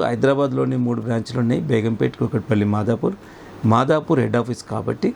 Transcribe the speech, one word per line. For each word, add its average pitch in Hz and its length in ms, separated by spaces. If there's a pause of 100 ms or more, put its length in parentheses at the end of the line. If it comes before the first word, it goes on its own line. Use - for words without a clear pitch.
హైదరాబాద్లోని 135 800
మూడు 117 200
బ్రాంచ్‌లు 117 380
ఉన్నాయి, 135 180 (100)
బేగంపేట్, 113 500
కూకట్పల్లి, 104 540
మాదాపూర్. 113 400 (580)
మాదాపూర్ 151 500
హెడ్ 113 180
ఆఫీస్ 117 200 (120)
కాబట్టి 117 420